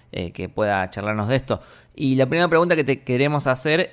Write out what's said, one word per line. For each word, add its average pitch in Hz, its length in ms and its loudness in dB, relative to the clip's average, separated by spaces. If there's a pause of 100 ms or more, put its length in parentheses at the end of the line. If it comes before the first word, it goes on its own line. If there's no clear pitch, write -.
(140)
eh, 90 180 -6
que 92 160 -10
pueda 98 420 -2
charlarnos 107 380 -4
de 131 80 0
esto. 131 260 -2 (340)
Y 135 200 0
la 131 120 4
primera 170 200 2
pregunta 165 300 4
que 147 80 0
te 131 180 -2
queremos 143 420 0
hacer 151 480 0